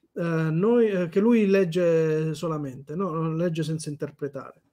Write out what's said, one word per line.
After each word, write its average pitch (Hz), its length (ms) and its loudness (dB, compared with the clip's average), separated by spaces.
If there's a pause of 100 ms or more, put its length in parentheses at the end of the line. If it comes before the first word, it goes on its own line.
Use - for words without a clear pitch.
(140)
eh, 180 80 -6
noi, 170 680 2
eh, 180 220 0
che 196 100 0
lui 220 260 4
legge 165 840 2
solamente, 147 640 -8
no? 185 160 -4
Non 160 260 -4
legge 165 260 -2
senza 156 280 -4
interpretare. 143 680 -10 (140)